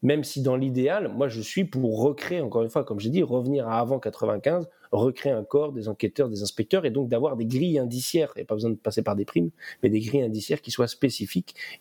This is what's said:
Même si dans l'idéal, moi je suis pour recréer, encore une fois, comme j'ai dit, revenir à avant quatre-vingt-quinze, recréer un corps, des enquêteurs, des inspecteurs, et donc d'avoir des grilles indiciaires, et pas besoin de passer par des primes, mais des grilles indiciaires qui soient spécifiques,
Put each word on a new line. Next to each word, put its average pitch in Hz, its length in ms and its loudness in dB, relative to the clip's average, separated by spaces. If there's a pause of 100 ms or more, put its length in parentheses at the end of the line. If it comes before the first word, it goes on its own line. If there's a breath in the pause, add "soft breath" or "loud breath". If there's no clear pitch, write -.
Même 143 220 2
si - 180 -6
dans 127 140 2
l'idéal, 135 520 0
moi 123 200 0
je 113 120 -6
suis 185 240 -2
pour 117 380 0
recréer, 151 380 0
encore 113 220 0
une 113 80 -2
fois, 143 140 0
comme 104 160 -6
j'ai 107 80 -2
dit, 170 140 2
revenir 127 460 0
à 113 100 0
avant 127 220 0
quatre-vingt-quinze, 113 680 0 (220 soft breath)
recréer 127 420 2
un 110 120 -2
corps, 147 280 2
des 110 160 -6
enquêteurs, 110 400 0
des 104 140 -4
inspecteurs, 135 420 0
et 131 60 2
donc 127 180 -2
d'avoir 123 280 0
des 113 100 -2
grilles 143 320 2
indiciaires, 127 580 0
et - 80 -8
pas 110 100 -2
besoin 113 160 0
de 107 60 0
passer 110 260 0
par 104 120 0
des 104 100 0
primes, - 260 0 (320 loud breath)
mais 110 60 4
des 107 120 4
grilles 117 220 0
indiciaires 107 380 -2
qui - 120 -10
soient 120 160 0
spécifiques, - 680 -2 (260 loud breath)